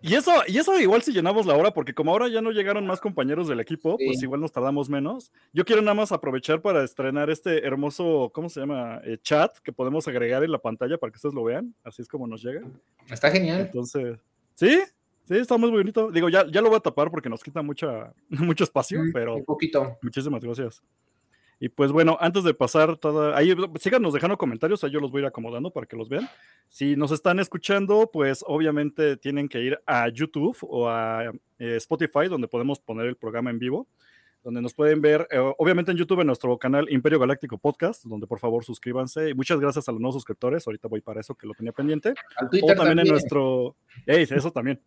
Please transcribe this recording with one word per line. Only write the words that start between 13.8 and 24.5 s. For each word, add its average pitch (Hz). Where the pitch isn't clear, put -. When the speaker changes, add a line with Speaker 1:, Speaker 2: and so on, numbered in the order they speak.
Speaker 1:
¿sí? 302
Sí, 180
está 240
muy 233
bonito. 220
Digo, 170
ya, 180
ya 160
lo 226
voy 220
a 214
tapar 156
porque 156
nos 110
quita 151
mucha, 135
<laughs> -
mucho 165
espacio, -
Speaker 2:
Mm, 165
Speaker 1:
pero 117
Speaker 2:
un 113
poquito. 147
Speaker 1:
muchísimas 127
gracias. 120
Y 123
pues 139
bueno, 160
antes 170
de 165
pasar 156
toda, 151
ahí, 165
síganos 196
dejando 175
comentarios, 165